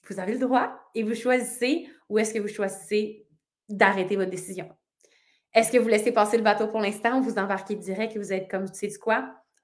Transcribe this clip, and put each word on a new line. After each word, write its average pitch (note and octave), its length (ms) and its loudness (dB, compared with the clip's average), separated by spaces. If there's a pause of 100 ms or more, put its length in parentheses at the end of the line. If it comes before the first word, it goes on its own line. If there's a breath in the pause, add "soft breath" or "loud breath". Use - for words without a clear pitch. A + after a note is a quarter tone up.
Vous F#3+ 100 -8
avez F#3+ 140 -4
le C4 60 -4
droit B3+ 320 2 (240)
et A3+ 80 -2
vous A3 120 -2
choisissez B3+ 720 0 (200 loud breath)
où G#3+ 100 2
est-ce A3 140 0
que A3+ 60 -2
vous G#3 80 -4
choisissez G#3+ 760 -4 (440)
d'arrêter G3 460 2
votre F#3+ 140 -2
décision. F3+ 400 -8 (840)
Est-ce A3+ 180 4
que B3+ 60 4
vous A3+ 100 4
laissez G#3+ 240 4
passer G#3+ 260 4
le A3 60 2
bateau G#3+ 240 4
pour A3 120 -4
l'instant A3+ 400 0
ou C4 40 2
vous G#3+ 140 -2
embarquez G3 380 -2
direct G3+ 400 -4
et G#3+ 40 -4
vous G3 140 -4
êtes F#3 160 -4
comme, « F#3+ 220 -4
Tu - 180 -6
sais - 100 -12
quoi ? A#3+ 340 -2 (300)